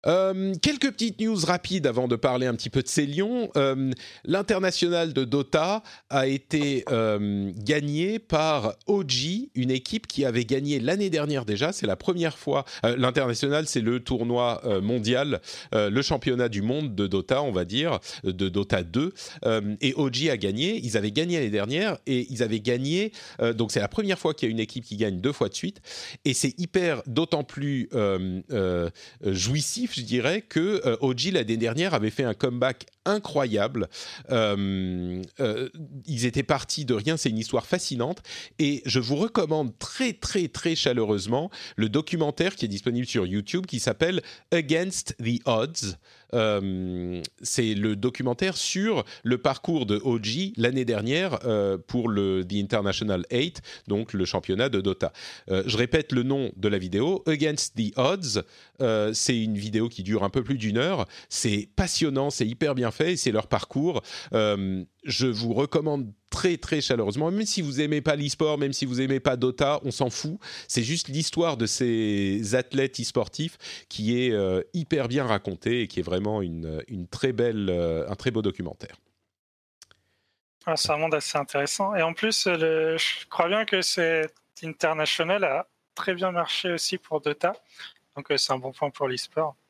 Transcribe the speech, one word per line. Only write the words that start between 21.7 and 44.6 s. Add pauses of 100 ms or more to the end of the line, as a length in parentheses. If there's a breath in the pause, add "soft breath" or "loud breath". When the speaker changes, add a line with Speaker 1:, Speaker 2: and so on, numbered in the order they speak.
Speaker 1:
et
ils
avaient
gagné. (300 loud breath)
Euh,
donc
c'est
la
première
fois
qu'il
y
a
une
équipe
qui
gagne
deux
fois
de
suite. (440 loud breath)
Et
c'est
hyper,
d'autant
plus,
euh, (120)
euh, (320 loud breath)
jouissif,
je
dirais,
que,
euh,
O
G,
l'année
dernière,
avait
fait
un
comeback (200)
incroyable. (420 loud breath)
Euh, (180)
euh, (360)
ils
étaient
partis
de
rien,
c'est
une
histoire
fascinante. (380 loud breath)
Et
je
vous
recommande
très,
très,
très
chaleureusement (280 loud breath)
le
documentaire
qui
est
disponible
sur
YouTube
qui
s'appelle (300 loud breath)
Against